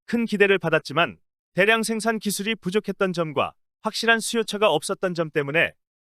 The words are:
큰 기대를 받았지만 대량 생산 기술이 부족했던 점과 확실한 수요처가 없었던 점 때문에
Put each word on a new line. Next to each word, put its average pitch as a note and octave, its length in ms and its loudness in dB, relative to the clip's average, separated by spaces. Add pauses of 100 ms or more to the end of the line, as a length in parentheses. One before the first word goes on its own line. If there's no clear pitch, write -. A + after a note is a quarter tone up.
큰 A#3 200 -2
기대를 G3 320 4
받았지만 D#3 600 0 (360)
대량 A3 280 4
생산 A3 380 -2
기술이 G#3 340 -4
부족했던 F#3+ 580 -2
점과 C#3+ 400 -2 (300)
확실한 A3+ 380 0
수요처가 G#3 500 0
없었던 F3+ 440 -2
점 D#3+ 140 -2
때문에 D3 440 0 (360)